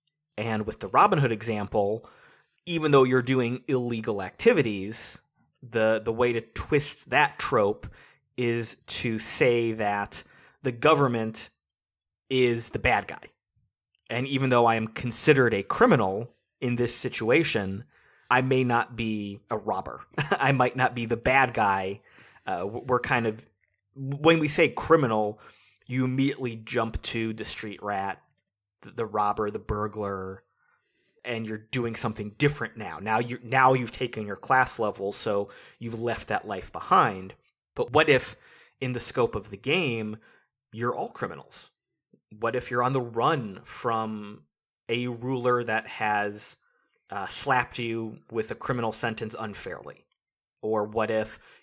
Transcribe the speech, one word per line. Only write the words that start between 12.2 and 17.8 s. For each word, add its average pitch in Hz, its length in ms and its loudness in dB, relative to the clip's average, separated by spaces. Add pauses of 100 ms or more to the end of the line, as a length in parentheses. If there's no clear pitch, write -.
is 120 420 2
the - 80 -4
bad 110 300 2
guy. - 140 -14 (880)
And 123 160 -4
even 135 240 0
though 120 160 6
I 117 80 6
am 110 140 -2
considered 123 680 4
a 98 80 0
criminal 123 680 4 (300)
in 123 140 -2
this 117 200 -2
situation, 113 920 0 (460)